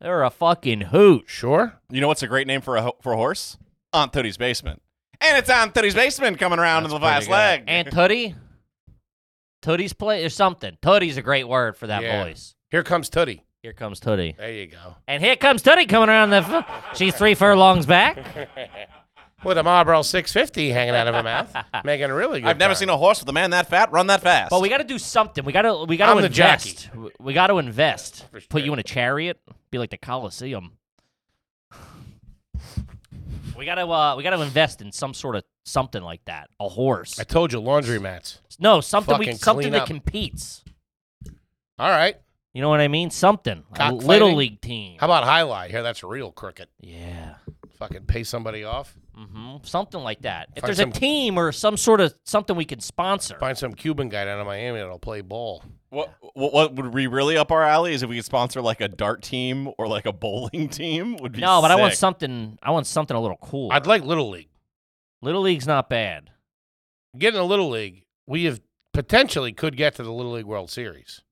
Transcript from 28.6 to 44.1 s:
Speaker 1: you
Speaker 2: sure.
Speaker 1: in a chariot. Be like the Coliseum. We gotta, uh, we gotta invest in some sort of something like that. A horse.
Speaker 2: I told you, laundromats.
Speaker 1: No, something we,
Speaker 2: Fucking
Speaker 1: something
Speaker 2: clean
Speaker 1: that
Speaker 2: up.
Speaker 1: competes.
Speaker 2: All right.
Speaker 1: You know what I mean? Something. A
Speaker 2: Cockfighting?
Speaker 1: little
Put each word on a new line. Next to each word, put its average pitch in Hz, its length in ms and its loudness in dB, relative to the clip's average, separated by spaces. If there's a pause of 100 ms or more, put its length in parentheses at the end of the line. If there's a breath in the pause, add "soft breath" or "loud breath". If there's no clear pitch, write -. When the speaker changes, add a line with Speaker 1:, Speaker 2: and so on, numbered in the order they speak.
Speaker 1:
you 139 60 -4
Speaker 2:
sure. 147 60 -2
Speaker 1:
in 127 60 -4
a 104 40 -6
chariot. 139 560 -4 (320)
Be 123 80 -6
like 113 100 -6
the - 80 -14
Coliseum. 120 760 -10 (2750 loud breath)
We 139 80 -12
gotta, 175 220 -4
uh, 151 300 2
we 139 60 -8
gotta 180 180 0
invest 143 400 0
in 101 100 -14
some 135 220 -8
sort 123 240 -8
of 92 60 -8 (200)
something 117 400 -4
like 85 220 -14
that. 78 240 -14 (100)
A 101 80 -6
horse. 107 520 -2
Speaker 2:
I 113 40 -6
told 165 300 0
you, 113 80 -6
laundromats. 113 800 -4 (200)
Speaker 1:
No, 185 220 6
something - 360 0
we, 214 80 -2
Speaker 2:
Fucking 117 140 -6
Speaker 1:
something - 240 2
Speaker 2:
clean - 100 -4
Speaker 1:
that - 100 2
Speaker 2:
up. - 40 -8
Speaker 1:
competes. - 760 -8 (1160)
Speaker 2:
All 131 100 0
right. 180 280 2 (360)
Speaker 1:
You 127 80 -8
know 147 80 2
what 151 120 4
I 147 60 4
mean? 160 240 -2
Something. 151 600 0
A - 40 -18
Speaker 2:
Cockfighting? 135 320 -2
Speaker 1:
little 202 260 8